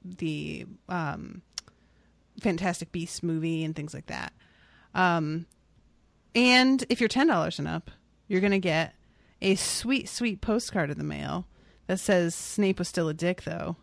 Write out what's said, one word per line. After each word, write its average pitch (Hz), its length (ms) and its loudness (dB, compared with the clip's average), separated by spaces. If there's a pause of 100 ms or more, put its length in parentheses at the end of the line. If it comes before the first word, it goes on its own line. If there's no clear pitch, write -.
the, 156 640 -8 (240)
um, 170 520 -6 (1000)
Fantastic 175 500 -2
Beasts 170 300 -6
movie 165 420 -2
and 160 120 -4
things 151 180 -8
like - 140 -14
that. - 260 -8 (640)
Um, 165 500 2 (880)
and 254 540 6
if 240 100 2
you're 226 100 4
ten 269 180 4
dollars 165 320 2
and 147 80 -4
up, 160 240 -6 (360)
you're 185 140 2
gonna 196 180 4
get 165 360 0 (480)
a 190 120 6
sweet, - 540 -2
sweet 220 320 -2
postcard 202 480 0
in 147 80 -6
the 147 60 -6
mail 143 420 -6 (420)
that 190 120 0
says 175 340 4
Snape - 460 0
was 175 80 -2
still 165 220 0
a 151 40 -2
dick, 170 300 -2
though. 165 400 -6